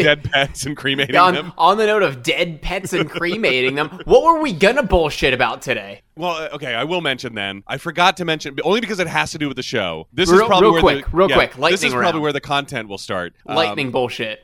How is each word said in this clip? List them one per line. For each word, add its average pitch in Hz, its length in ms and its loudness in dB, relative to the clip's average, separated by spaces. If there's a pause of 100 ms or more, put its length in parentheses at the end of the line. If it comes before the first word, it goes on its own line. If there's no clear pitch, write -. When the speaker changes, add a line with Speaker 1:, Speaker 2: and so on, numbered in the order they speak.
Speaker 1:
dead 147 220 2
pets 139 420 -2
and 147 100 -6
cremating 135 380 -2
Speaker 2:
on, 180 200 6
Speaker 1:
them. 160 220 -6
Speaker 2:
on 185 220 4
the 220 80 2
note 214 160 2
of 131 220 -2
dead 156 360 -2
pets 190 320 -6
and 160 160 -2
cremating 165 680 -2
them, 147 120 -2
Speaker 1:
<laughs> 185 160 -16
Speaker 2:
what 254 200 6
were 330 160 4
we 294 120 -2
gonna 226 300 2
bullshit 160 500 2
about 123 300 0
today? 101 400 -6 (140)
Speaker 1:
Well, 175 160 -4
uh, 156 220 -8
okay, 135 200 -8
I 117 80 -2
will 170 180 -2
mention 127 360 -6
then. 98 320 -8
I 127 100 -6
forgot 175 380 0
to 175 80 -8
mention, 156 400 -6
only 196 160 2
because 208 180 -6
it 175 80 -2
has 151 240 -2
to 160 80 -10
do 147 80 -4
with 135 100 -6
the 127 60 -6
show. 90 500 -6
This 170 160 0
Speaker 2:
Real, 180 120 6
Speaker 1:
is 226 80 4
probably 190 180 6
Speaker 2:
real 175 60 6
Speaker 1:
where 165 100 2
Speaker 2:
quick, 143 300 2
Speaker 1:
the, 156 40 -6
Speaker 2:
real 185 140 4
Speaker 1:
yeah, 131 60 2
Speaker 2:
quick, 123 200 2
lightning 151 180 2
Speaker 1:
this 156 100 -2
is 135 80 0
probably 123 220 0
Speaker 2:
round. 156 80 -4
Speaker 1:
where 151 100 0
the 139 80 -6
content 139 480 -6
will 98 100 -10
start. 90 360 -6 (120)
Um, - 80 -8
Speaker 2:
Lightning 127 380 -2
bullshit. 117 520 -4